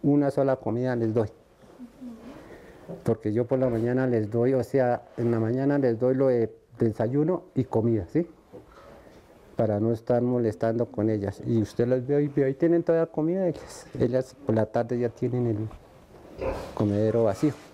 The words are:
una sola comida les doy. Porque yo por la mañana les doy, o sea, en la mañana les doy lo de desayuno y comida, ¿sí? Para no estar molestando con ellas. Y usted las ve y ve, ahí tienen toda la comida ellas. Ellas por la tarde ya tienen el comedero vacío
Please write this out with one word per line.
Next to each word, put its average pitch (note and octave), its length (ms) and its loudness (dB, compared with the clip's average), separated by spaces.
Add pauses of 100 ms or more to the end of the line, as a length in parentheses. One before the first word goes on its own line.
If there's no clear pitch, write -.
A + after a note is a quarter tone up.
una C#3+ 300 4
sola C3+ 240 2
comida B2 400 -2
les A2+ 180 0
doy. A2 140 2 (1800)
Porque A2 280 -2
yo A#2 140 0
por C3 140 0
la B2+ 100 2
mañana A#2+ 380 0
les G#2+ 240 0
doy, A#2+ 220 2
o B2 100 0
sea, B2 400 0 (120)
en A#2 140 0
la A2+ 100 2
mañana C3 380 0
les A#2+ 220 0
doy B2+ 160 2
lo C3+ 120 2
de A#2+ 240 2 (280)
desayuno C3 640 0 (100)
y B2+ 120 0
comida, A2+ 460 0
¿sí? E3+ 140 0 (1300)
Para G#2+ 240 2
no A2+ 120 2
estar A#2+ 320 0
molestando A#2 640 0
con G#2+ 240 -2
ellas. G2+ 340 -4
Y A#2 160 2
usted A#2+ 260 0
las B2+ 200 0
ve C#3+ 160 2
y D3 60 -2
ve, C#3 160 0
ahí C3+ 100 0
tienen E3+ 260 2
toda E3 200 2
la E3 40 2
comida E3+ 420 -2
ellas. - 380 -8 (140)
Ellas B2+ 440 0
por A2+ 120 2
la A2 100 4
tarde A#2+ 320 -2
ya A#2+ 120 0
tienen B2 360 -2
el A2 120 0 (1160)
comedero G#2+ 520 2
vacío A#2 280 0 (200)